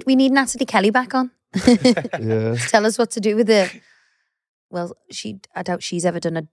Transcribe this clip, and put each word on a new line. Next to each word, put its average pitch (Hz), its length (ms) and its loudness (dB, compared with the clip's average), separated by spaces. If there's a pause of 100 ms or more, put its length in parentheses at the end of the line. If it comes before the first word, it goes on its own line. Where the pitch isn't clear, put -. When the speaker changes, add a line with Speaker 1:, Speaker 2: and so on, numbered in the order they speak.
Speaker 1:
Like - 60 -6
Speaker 2:
we 262 80 4
need 262 180 4
Natalie 262 320 0
Kelly 208 240 2
back 254 260 -2
on. 254 160 -2 (220)
<laughs> - 120 -4 (540)
Speaker 1:
Yeah. 110 360 0 (120)
Speaker 2:
Tell 208 180 2
us 220 120 0
what 233 140 0
to 226 100 -6
do 208 160 0
with 220 120 2
it. 202 220 4 (960)
Well, 175 280 -8 (120)
she, 208 300 -12 (160)
I 180 80 -8
doubt 175 180 -4
she's 175 240 -6
ever 170 140 0
done 165 160 -4
a 160 180 -6